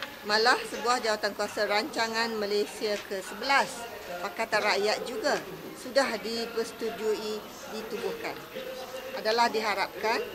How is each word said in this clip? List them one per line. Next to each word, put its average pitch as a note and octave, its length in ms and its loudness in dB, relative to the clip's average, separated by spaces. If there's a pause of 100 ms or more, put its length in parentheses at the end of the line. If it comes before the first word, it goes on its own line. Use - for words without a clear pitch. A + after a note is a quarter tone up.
(240)
Malah A3 320 6 (160)
sebuah A#3 320 0
jawatan G#3+ 320 0
kuasa G#3 320 0
rancangan A3+ 720 0
Malaysia G#3 560 0 (160)
ke G3 80 -4
sebelas A#3 480 2 (560)
Pakatan G#3 400 0
Rakyat G3+ 400 2
juga B3+ 320 0 (400)
sudah A#3+ 400 2
dipersetujui G#3+ 1300 -2 (320)
ditubuhkan. - 560 -4 (880)
Adalah A3+ 320 4
diharapkan G#3+ 720 0 (100)